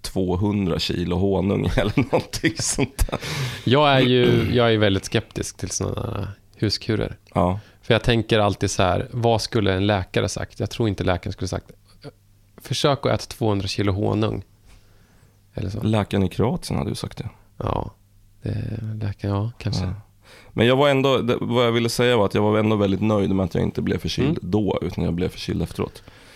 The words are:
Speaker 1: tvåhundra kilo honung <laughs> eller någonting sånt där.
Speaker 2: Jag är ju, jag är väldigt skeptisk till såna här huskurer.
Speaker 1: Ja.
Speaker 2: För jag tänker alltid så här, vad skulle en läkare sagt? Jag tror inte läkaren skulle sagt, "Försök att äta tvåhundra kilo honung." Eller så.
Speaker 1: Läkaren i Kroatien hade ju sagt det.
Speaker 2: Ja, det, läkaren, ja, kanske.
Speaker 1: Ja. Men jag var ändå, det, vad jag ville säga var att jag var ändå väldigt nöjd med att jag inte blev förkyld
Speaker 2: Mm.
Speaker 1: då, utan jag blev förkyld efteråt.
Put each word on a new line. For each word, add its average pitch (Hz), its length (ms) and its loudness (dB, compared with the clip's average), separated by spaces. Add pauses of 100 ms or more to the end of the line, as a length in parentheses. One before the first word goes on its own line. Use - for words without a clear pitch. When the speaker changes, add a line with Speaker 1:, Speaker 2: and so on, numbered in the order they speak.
Speaker 1:
tvåhundra 95 760 0
kilo 87 360 -2
honung 98 560 2
<laughs> - 60 2
eller 104 160 0 (180)
någonting - 460 -2
sånt - 520 -2
där. - 100 -6 (440)
Speaker 2:
Jag 143 260 4
är 135 120 6
ju, 120 520 4
jag 117 200 4
är 110 40 4
väldigt 101 280 2
skeptisk - 520 -4
till 101 120 -6
såna 98 320 -4
här - 260 -6 (280)
huskurer. 107 640 -2 (160)
Speaker 1:
Ja. 90 260 2 (220)
Speaker 2:
För - 120 2
jag 110 100 2
tänker 113 360 2
alltid 101 320 0
så - 120 0
här, 92 280 2
vad 117 300 2
skulle 101 320 0
en 92 140 0
läkare 104 420 0
sagt? - 300 -8
Jag 107 100 -4
tror 117 200 -2
inte 98 140 -2
läkaren 92 300 -2
skulle - 140 -8
sagt, - 240 -8 (840)
"Försök - 480 0
att 117 60 2
äta 117 140 -2 (100)
tvåhundra 101 320 -2
kilo 101 240 -2
honung." 107 520 0 (1120)
Eller 101 160 -6
så. 107 140 -6
Speaker 1:
Läkaren 101 400 2
i 90 60 2
Kroatien - 500 -2
hade 69 100 0
ju - 60 -4
sagt - 220 -8
det. - 120 -10 (280)
Speaker 2:
Ja, - 340 -4 (500)
det, 104 120 -4 (480)
läkaren, 101 340 -4
ja, 104 220 -2
kanske. 101 260 -4
Speaker 1:
Ja. 90 100 -4 (600)
Men 113 140 4
jag 127 80 6
var 143 140 4
ändå, 135 280 4
det, 117 240 0
vad 117 240 2
jag 117 60 4
ville 117 180 2
säga 123 280 2
var 104 80 4
att 98 80 -2
jag 104 80 2
var 107 180 4
ändå 110 160 2
väldigt 98 260 2
nöjd 104 340 2
med 95 100 2
att 87 100 -4
jag 90 80 2
inte 85 180 -2
blev 98 160 -2
förkyld 98 320 -2
Speaker 2:
Mm. 165 100 -2 (120)
Speaker 1:
då, 101 300 2
utan 87 220 -4
jag 87 100 0
blev 87 160 -2
förkyld - 320 -4
efteråt. - 420 -6 (320)